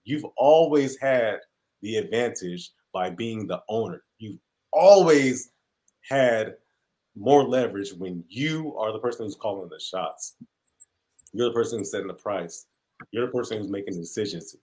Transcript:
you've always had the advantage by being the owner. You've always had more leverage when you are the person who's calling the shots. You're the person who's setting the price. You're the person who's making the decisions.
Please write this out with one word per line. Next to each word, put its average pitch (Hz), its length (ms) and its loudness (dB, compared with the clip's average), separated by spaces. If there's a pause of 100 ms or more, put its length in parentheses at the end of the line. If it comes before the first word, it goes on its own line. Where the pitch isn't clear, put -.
you've 147 220 -6 (100)
always 147 640 4
had 123 400 0 (420)
the 110 160 -4
advantage 98 760 -4 (220)
by 92 160 -2
being 110 380 -8
the 87 220 -6
owner. 107 340 -6 (160)
You've 107 200 -14 (340)
always 165 760 6 (520)
had 117 540 0 (600)
more 131 280 6
leverage 98 500 -2
when 87 340 -8
you 156 480 -6
are 107 160 -4
the 107 60 -6
person 117 260 -6
who's 98 120 -8
calling 98 320 -8
the - 120 -18
shots. - 540 -8 (1000)
You're 117 160 0
the 113 60 -6
person 117 240 -2
who's 98 120 -8
setting 95 180 -6
the 90 60 -10
price. 90 520 -8 (460)
You're 120 140 -4
the 123 60 -8
person 120 260 -4
who's 98 120 -8
making 101 240 -6
the 85 60 -8
decisions. 87 640 -8